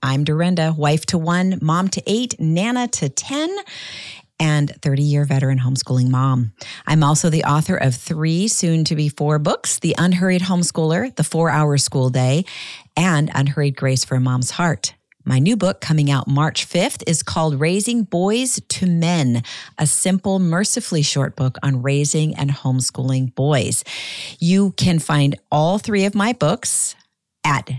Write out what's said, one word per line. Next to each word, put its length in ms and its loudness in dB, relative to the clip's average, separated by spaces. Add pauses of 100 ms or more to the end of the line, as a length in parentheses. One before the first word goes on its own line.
I'm 220 0
Durenda, 500 0
wife 320 0
to 120 0
one, 420 0
mom 280 2
to 180 -4
eight, 340 -2
nana 480 0
to 220 -4
ten, 440 -6 (880)
and 400 0
thirty-year 460 2
veteran 320 2
homeschooling 500 0
mom. 460 2 (320)
I'm 180 4
also 240 2
the 160 0
author 320 0
of 180 0
three, 540 -2
soon 360 2
to 120 -2
be 140 0
four 280 0
books, 420 -2
The 180 0
Unhurried 420 2
Homeschooler, 760 0
The 100 0
Four-Hour 520 2
School 320 0
Day, 380 2 (500)
and 380 2
Unhurried 420 0
Grace 300 0
for 80 -4
a 60 2
Mom's 320 0
Heart. 420 -2 (320)
My 120 2
new 180 4
book 240 0
coming 300 2
out 180 0
March 380 0
fifth 400 -2
is 160 0
called 360 -2
Raising 440 0
Boys 680 0
to 160 -4
Men, 580 2 (360)
a 80 0
simple, 520 0
mercifully 640 0
short 340 0
book 280 -2
on 180 0
raising 540 0
and 160 -2
homeschooling 840 -2
boys. 500 0 (540)
You 340 2
can 260 2
find 360 2 (160)
all 280 2
three 260 0
of 100 0
my 200 2
books 600 -2 (480)
at 360 0